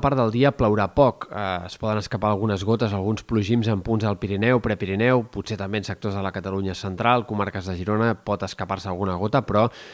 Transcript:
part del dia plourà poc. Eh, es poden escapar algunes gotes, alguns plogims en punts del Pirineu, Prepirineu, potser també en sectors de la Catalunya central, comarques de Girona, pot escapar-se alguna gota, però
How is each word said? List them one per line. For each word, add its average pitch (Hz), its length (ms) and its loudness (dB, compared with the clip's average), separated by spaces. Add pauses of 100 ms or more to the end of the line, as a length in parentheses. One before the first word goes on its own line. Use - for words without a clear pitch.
part 139 140 2
del 117 160 4
dia 131 180 4
plourà 104 400 2
poc. 135 380 4
Eh, 90 400 -4
es - 100 -16
poden 107 220 0
escapar 104 320 0
algunes 101 340 0
gotes, 110 240 2
alguns 101 320 -2
plogims 113 480 2
en 98 80 0
punts 110 240 0
del 101 160 0
Pirineu, 110 400 2
Prepirineu, 110 720 2
potser 104 240 -6
també 98 240 -4
en 95 80 -6
sectors 101 300 -4
de - 20 -2
la 95 160 -4
Catalunya 95 400 -4
central, 113 480 0
comarques 101 400 -4
de 92 140 -6
Girona, 107 340 0 (160)
pot 101 160 0
escapar-se 95 480 -6
alguna 92 240 -2
gota, 107 320 0
però 110 220 4 (240)